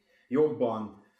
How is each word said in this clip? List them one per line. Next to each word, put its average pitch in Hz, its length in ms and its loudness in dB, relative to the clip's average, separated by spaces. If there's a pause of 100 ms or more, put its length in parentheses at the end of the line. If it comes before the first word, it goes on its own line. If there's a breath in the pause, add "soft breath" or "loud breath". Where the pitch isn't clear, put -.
(280 soft breath)
jobban, 120 760 0 (180 soft breath)